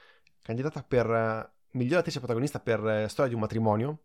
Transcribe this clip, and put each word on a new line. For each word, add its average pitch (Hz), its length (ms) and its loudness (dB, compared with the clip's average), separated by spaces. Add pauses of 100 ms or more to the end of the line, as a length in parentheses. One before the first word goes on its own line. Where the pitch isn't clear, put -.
(400)
candidata 131 420 -6
per, 120 260 2
eh, 113 420 0 (220)
miglior 127 280 2
attrice 160 180 -2
protagonista 123 420 -2
per, 110 260 0
eh, 107 220 0
Storia 139 200 0
di 117 60 -4
un 110 80 -2
matrimonio, 110 640 0